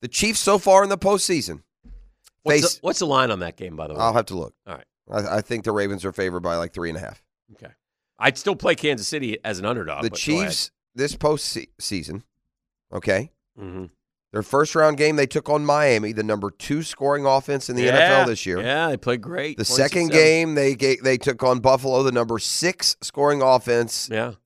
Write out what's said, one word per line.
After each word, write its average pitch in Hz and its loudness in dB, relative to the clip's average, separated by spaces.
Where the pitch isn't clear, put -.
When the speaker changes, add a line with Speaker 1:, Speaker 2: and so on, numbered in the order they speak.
Speaker 1:
The 123 -10
Chiefs 214 -2
so 202 4
far 190 8
in 196 0
the 196 0
postseason 165 -2
Speaker 2:
What's 151 4
Speaker 1:
face 170 0
Speaker 2:
the, - -20
what's - -4
the 180 -2
line 131 2
on 98 -4
that 85 -8
game, 87 -12
by 78 -10
the 76 -10
way? - -10
Speaker 1:
I'll 113 2
have 113 0
to 95 -10
look. 85 -10
Speaker 2:
All 92 -14
right. 60 -20
Speaker 1:
I, 98 -2
I 107 0
think 113 -6
the 113 -2
Ravens 101 -2
are 95 -4
favored 90 -4
by, 87 -2
like, 85 -6
three 85 -8
and 80 -8
a - -10
half. - -16
Speaker 2:
Okay. - -20
I'd 127 2
still 196 -2
play 180 0
Kansas 135 -2
City 131 -6
as 107 -6
an 95 -8
underdog, 90 -4
Speaker 1:
The 113 -2
Speaker 2:
but - -8
go 151 0
ahead. 185 -2
Speaker 1:
Chiefs - -6
this 139 -4
postseason, 98 -6
okay? 98 -2
Speaker 2:
Mm-hmm. 92 -12
Speaker 1:
Their 107 -4
first 143 0
round 151 4
game, 151 2
they 143 2
took 147 -6
on 151 0
Miami, 135 2
the 107 -4
number 104 -2
two 147 -6
scoring 143 -2
offense 135 0
in 123 -4
the 123 0
Speaker 2:
Yeah. 127 4
Speaker 1:
N 139 6
F 175 6
L - 2
this 113 -4
year. 90 -2
Speaker 2:
Yeah, 143 -2
they 151 -2
played 120 -4
great. 156 -8
Speaker 1:
The - -2
second 147 0
Speaker 2:
Twenty-six - -2
seven. 160 6
Speaker 1:
game, 160 -2
they 139 2
ga-, 131 2
they 131 2
took 123 -2
on 127 4
Buffalo, 131 4
the 135 2
number 117 0
six - -2
scoring 143 0
offense. 123 2
Speaker 2:
Yeah. 113 -4